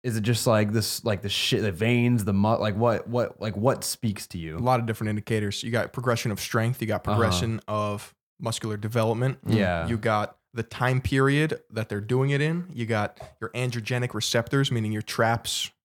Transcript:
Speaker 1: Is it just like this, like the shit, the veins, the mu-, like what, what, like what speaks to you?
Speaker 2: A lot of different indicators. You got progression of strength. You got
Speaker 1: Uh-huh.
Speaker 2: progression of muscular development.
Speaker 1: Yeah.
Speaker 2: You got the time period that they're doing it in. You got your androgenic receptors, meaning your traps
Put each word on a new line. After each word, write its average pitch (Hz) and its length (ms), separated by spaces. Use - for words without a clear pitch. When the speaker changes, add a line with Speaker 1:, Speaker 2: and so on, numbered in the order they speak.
Speaker 1:
Is 113 160
it 110 40
just 113 260
like 107 260
this, - 320
like 107 160
the 101 80
shit, - 320
the 104 100
veins, 120 540
the 101 80
mu-, 107 240
like 104 180
what, 110 320
what, 117 320
like 101 160
what 123 280
speaks - 460
to 87 100
you? 80 180
Speaker 2:
A - 20
lot 123 200
of 113 80
different 110 240
indicators. 104 500
You 113 80
got 113 240
progression 120 380
of 98 80
strength. 120 420
You 110 60
got 104 200
Speaker 1:
Uh-huh. 104 80
Speaker 2:
progression 110 520
of 104 480
muscular 113 380
development. 113 680
Speaker 1:
Yeah. 90 420
Speaker 2:
You 117 120
got 107 380
the 113 80
time 127 360
period 139 600
that 107 180
they're 104 120
doing 127 300
it 143 100
in. 165 320
You 120 140
got 107 320
your - 120
androgenic 120 640
receptors, 123 560
meaning 110 200
your 110 120
traps - 680